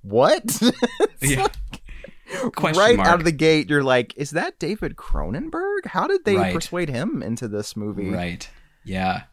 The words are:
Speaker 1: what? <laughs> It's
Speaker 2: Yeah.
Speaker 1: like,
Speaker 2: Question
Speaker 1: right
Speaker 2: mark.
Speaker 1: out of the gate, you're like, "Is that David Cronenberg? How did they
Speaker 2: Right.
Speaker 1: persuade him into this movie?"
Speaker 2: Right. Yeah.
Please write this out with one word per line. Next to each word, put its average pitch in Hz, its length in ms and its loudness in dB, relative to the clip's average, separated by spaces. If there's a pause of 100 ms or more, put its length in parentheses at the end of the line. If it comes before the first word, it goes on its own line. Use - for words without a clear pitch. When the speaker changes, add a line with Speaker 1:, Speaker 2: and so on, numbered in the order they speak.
Speaker 1:
what? 127 440 4
<laughs> - 160 -2 (600)
It's 139 100 2
Speaker 2:
Yeah. 226 120 2
Speaker 1:
like, - 120 0 (960)
Speaker 2:
Question 160 260 0
Speaker 1:
right 220 180 8
Speaker 2:
mark. 185 100 4
Speaker 1:
out 170 120 6
of 156 60 -4
the 170 60 4
gate, 156 380 2
you're 143 140 2
like, 127 340 2
"Is 143 140 -8
that 208 280 -4
David 175 380 -6
Cronenberg? 320 880 -4
How 220 220 -4
did 381 180 -2
they 202 100 2
Speaker 2:
Right. 190 180 0
Speaker 1:
persuade 170 360 -4
him 143 340 -4
into 113 240 -6
this 104 300 -6
movie?" 101 320 -4
Speaker 2:
Right. 87 380 -6 (360)
Yeah. 92 500 -2